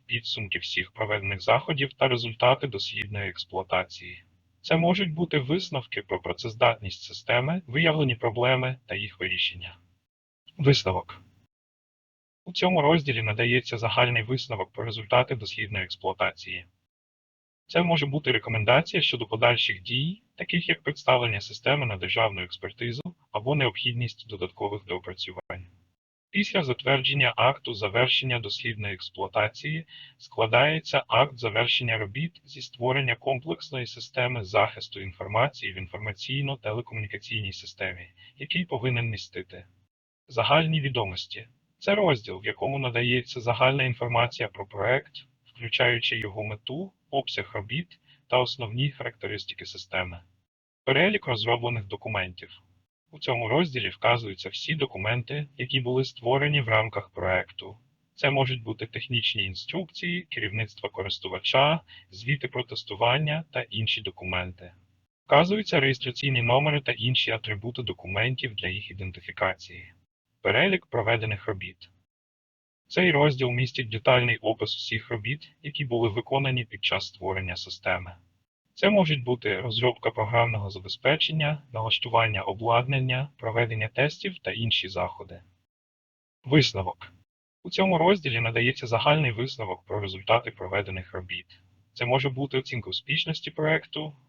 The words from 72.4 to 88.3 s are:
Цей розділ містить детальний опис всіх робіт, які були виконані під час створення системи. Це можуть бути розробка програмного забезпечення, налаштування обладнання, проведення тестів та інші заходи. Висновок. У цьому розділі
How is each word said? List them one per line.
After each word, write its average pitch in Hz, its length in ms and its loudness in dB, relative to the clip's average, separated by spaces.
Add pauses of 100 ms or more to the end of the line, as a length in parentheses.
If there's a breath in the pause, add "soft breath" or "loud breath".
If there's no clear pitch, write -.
Цей 180 240 4
розділ 143 380 4
містить 123 400 -2
детальний 120 480 4
опис - 380 -2
всіх - 340 -6
робіт, 113 420 -6 (120)
які 147 220 -4
були 117 240 2
виконані 123 560 0
під - 200 -12
час - 220 -2
створення 92 480 -6
системи. 90 600 -6 (580)
Це - 160 2
можуть 156 340 4
бути 120 380 0
розробка 117 500 0
програмного 113 580 2
забезпечення, 147 920 0 (100)
налаштування 113 680 2
обладнання, 123 960 2
проведення 113 500 -2
тестів 151 520 -2
та - 120 -6
інші 113 380 -2
заходи. - 520 -6 (1040)
Висновок. 123 680 2 (500)
У 180 60 -12
цьому 190 280 4
розділі 156 420 4